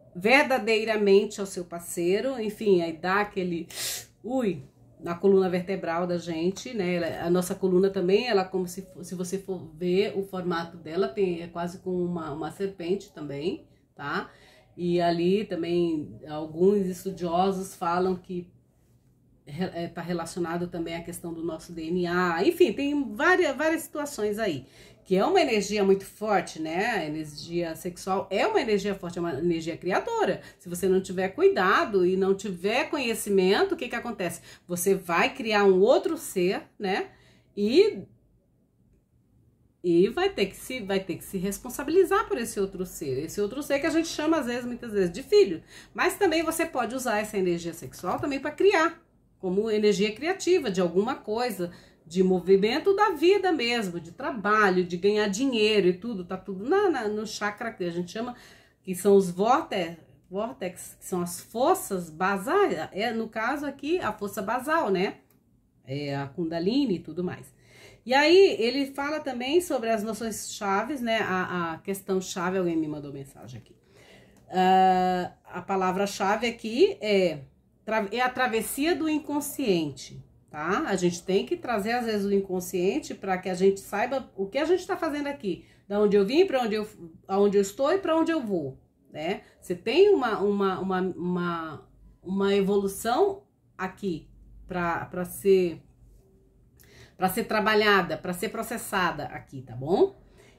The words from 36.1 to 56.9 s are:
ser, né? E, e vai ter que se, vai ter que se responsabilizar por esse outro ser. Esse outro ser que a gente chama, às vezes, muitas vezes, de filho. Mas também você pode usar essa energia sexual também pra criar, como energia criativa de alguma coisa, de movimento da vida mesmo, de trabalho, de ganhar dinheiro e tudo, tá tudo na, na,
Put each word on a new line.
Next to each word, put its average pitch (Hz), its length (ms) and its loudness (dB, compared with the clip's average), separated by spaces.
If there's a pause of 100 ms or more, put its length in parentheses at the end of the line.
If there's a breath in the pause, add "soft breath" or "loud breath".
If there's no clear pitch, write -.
ser, 190 440 -2 (160)
né? 214 300 -2 (480 soft breath)
E, 247 460 4 (1800)
e 175 280 4
vai 359 180 0
ter 262 160 -2
que 180 120 -8
se, 254 240 -10
vai 196 200 -2
ter 170 160 -8
que - 80 -14
se - 140 -8
responsabilizar 302 920 0
por 403 80 -4
esse 226 240 -6
outro 190 240 -4
ser. 143 400 -6
Esse 165 160 -8
outro 208 220 -4
ser 285 160 -2
que 277 80 -2
a 320 40 2
gente 320 180 0
chama, 311 320 0
às 254 40 -4
vezes, 240 220 -4
muitas 240 260 -10
vezes, 190 180 2
de 202 120 -10
filho. 262 400 4 (320 loud breath)
Mas 311 240 0
também 330 240 2
você 320 240 -2
pode 247 280 -4
usar 240 260 -2
essa 208 180 -4
energia 170 340 -2
sexual 180 480 -6
também 285 180 -4
pra 285 120 -6
criar, 330 520 2 (360)
como 196 320 0
energia 208 440 2
criativa 339 560 0
de 185 120 0
alguma 196 320 2
coisa, 214 560 -4 (340 loud breath)
de 170 180 0
movimento 196 760 4
da 415 140 6
vida 370 420 4
mesmo, 233 480 -2
de - 120 -16
trabalho, 208 720 2
de 175 140 -2
ganhar 208 320 2
dinheiro 214 600 4
e 185 40 4
tudo, 185 320 -6
tá 185 140 -8
tudo 196 280 -10
na, 392 220 4
na, 254 180 0